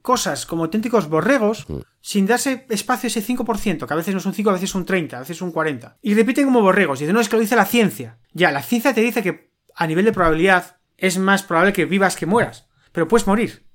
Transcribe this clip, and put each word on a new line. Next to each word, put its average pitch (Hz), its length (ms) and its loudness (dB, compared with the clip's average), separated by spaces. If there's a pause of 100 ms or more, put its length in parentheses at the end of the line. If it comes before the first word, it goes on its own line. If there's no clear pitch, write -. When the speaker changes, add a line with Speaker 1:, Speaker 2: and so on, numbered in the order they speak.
Speaker 1:
cosas 185 440 -2
como 165 180 -2
auténticos 214 440 0
borregos 214 600 0
Speaker 2:
Mm. 71 100 -8 (220)
Speaker 1:
sin 196 260 0
darse 247 440 -2
espacio 247 380 -2
a - 20 -2
ese 226 120 -2
cinco 247 220 -4
por 220 140 -2
ciento, 175 280 -4
que 143 80 -6
a - 20 -2
veces 170 180 -4
no 190 60 -2
es 165 60 -8
un 196 80 -2
cinco, 214 160 0
a - 40 2
veces 185 160 -4
es - 40 -10
un 185 120 -4
treinta, 165 300 -4
a 120 40 -12
veces 165 180 -12
es - 40 -10
un 180 100 -6
cuarenta. 147 500 -4
Y 208 120 0
repiten 233 320 2
como 247 160 4
borregos. 185 380 2
Y 147 40 -4
dicen, 165 100 0
"No, 233 60 4
es 220 80 0
que 226 80 0
lo 220 60 2
dice 226 140 0
la 202 100 4
ciencia". 160 520 0 (140)
Ya, 160 200 2
la 139 100 -4
ciencia 240 320 0
te 220 60 2
dice 233 220 0
que - 300 -6 (220)
a 170 120 -4
nivel 165 180 0
de 220 80 4
probabilidad 180 640 2 (200)
es 185 220 0
más 190 240 2
probable 175 300 2
que 180 140 0
vivas 190 280 2
que - 120 -6
mueras, 185 420 -2 (240)
pero 165 160 -2
puedes 233 180 2
morir. 202 480 -2